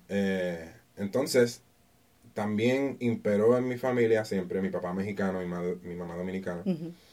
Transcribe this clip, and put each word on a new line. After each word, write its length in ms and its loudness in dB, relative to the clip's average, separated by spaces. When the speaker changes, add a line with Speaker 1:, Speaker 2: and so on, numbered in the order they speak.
Speaker 1:
eh, 640 -2
entonces, 640 2
también 680 2
imperó 560 4
en 120 0
mi 100 -4
familia 460 4
siempre, 360 -2
mi 100 0
papá 220 -4
mexicano 500 -2
y 40 -6
ma-, 160 -4
mi 120 -10
mamá 220 -8
dominicana, 500 -6
Speaker 2:
Ujú. 260 -4